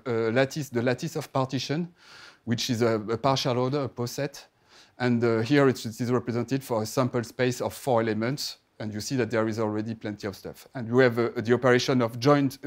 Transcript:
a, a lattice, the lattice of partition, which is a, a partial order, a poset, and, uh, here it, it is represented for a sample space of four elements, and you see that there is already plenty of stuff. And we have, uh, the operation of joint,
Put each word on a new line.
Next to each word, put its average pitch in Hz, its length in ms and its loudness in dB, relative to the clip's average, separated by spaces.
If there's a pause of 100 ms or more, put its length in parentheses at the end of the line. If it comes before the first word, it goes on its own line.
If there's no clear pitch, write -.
a, 127 60 -4
a 113 200 0
lattice, 135 380 0
the 120 140 -2
lattice 127 320 -2
of 147 180 -8
partition, 139 580 -4 (540)
which 117 240 -2
is 117 140 0
a, 113 160 2
a 110 180 -4
partial 135 400 0
order, 127 280 -2
a 113 40 -8
poset, - 560 -8 (540)
and, 120 240 2
uh, 113 160 4
here 139 280 4
it, 127 180 0
it 110 140 -8
is 123 120 -4
represented 120 520 -2
for 110 200 -2
a - 20 -4
sample 123 380 -2
space 123 380 -2
of - 120 -4
four 117 280 0
elements, 113 580 -4 (200)
and 107 140 -8
you 104 80 -6
see 139 140 -6
that 113 160 0
there 110 160 2
is 110 120 -4
already 110 360 -4
plenty 107 320 -8
of 95 80 -8
stuff. - 400 -16
And 113 140 -8
we 127 140 6
have, 120 140 4
uh, 117 180 2
the 120 180 2
operation 123 480 4
of 117 180 -2
joint, 139 480 4